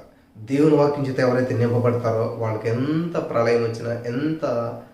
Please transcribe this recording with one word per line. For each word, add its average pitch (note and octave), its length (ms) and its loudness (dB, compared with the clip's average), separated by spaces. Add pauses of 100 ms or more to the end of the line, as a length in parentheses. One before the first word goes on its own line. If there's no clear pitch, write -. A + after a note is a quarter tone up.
(380)
దేవుని C#3+ 380 4
వాక్యం C#3+ 300 2
చేత C3 140 -2
ఎవరైతే B2 380 2
నింపబడతారో A#2 800 0
వాళ్ళకి A2+ 300 -4
ఎంత D#3 600 -2
ప్రళయం A#2 320 2
వచ్చినా, A#2 300 -4
ఎంత A#2+ 800 -4 (200)